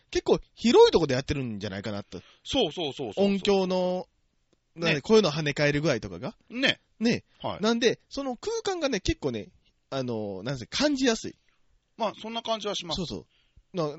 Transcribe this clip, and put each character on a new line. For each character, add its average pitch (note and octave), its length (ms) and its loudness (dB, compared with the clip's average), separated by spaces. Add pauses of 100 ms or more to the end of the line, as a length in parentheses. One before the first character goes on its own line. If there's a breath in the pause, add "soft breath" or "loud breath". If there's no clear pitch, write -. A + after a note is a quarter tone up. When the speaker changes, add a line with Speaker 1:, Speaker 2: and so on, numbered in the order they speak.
Speaker 1:
結 - 160 -4
構 F#3+ 140 4 (160)
広 G#4 340 8
い - 20 -4
と A3+ 80 6
こ E3 60 0
で C3+ 80 2
や B2+ 80 0
っ - 20 -4
て - 120 -4
る C#3 80 -4
ん A2 160 -8
じ G#2 80 -6
ゃ - 20 -6
な F#2+ 80 -8
い G2+ 60 -10
か A2 80 -6
な G2+ 120 -6
と。 - 160 -14 (240 soft breath)
Speaker 2:
そ A#3 260 0
う - 20 -12
そ D#3 180 -6
う B2+ 40 -10
そ B2 160 -6
う - 0 -
そ - 0 -
う F#2+ 40 -8
そ - 100 0
う。 - 20 4
Speaker 1:
音 G3 140 2
響 F#3+ 280 2
の、 F3+ 400 -2 (680)
な E3 120 -4
ん - 20 2
で、 D#3+ 60 2
Speaker 2:
ね。 C#3 60 -4
Speaker 1:
声 A3 200 6
の E3 100 4
跳 D#3 120 -2
ね C#3+ 100 0
返 D3 180 2
る C#3+ 100 0
具 D#3 100 2
合 A#2 80 0
と G2+ 100 -8
か F2 80 -10
が。 C3+ 180 -10 (140)
Speaker 2:
ね。 B3 300 -2 (200)
Speaker 1:
ね。 A3 240 0 (200)
Speaker 2:
は G2+ 160 -6
い。 - 20 -10
Speaker 1:
な A3 120 2
ん A#3 60 -2
で、 A3+ 200 2 (100)
そ C#4 140 -8
の B3+ 140 -6
空 A4+ 260 -6
間 F#4+ 160 -2
が D4 100 0
ね、 G#3+ 120 -2
結 - 180 -4
構 C#3 120 -4
ね、 G#2+ 180 -8 (420)
あ C3+ 100 -4
の、 G#2+ 400 -4
な B2+ 120 -6
ん C3+ 40 -10
せ、 A#2+ 80 -12
感 D4 300 0
じ C4 100 0
や A3+ 100 4
す - 140 -10
い。 - 60 -16 (600)
Speaker 2:
ま A3+ 100 -2
あ、 F#3+ 120 -6
そ G#3+ 100 -12
ん A3+ 40 -10
な A#3 80 -8
感 A3+ 180 -4
じ G#3 80 -6
は G3+ 60 -2
し F3 120 -8
ま D#3+ 100 -6
す。 - 20 -6
Speaker 1:
そ F#3 60 -4
う - 20 -8
そ A2 120 -8
う。 C2 80 -14 (480)
な-、 D#3 260 -4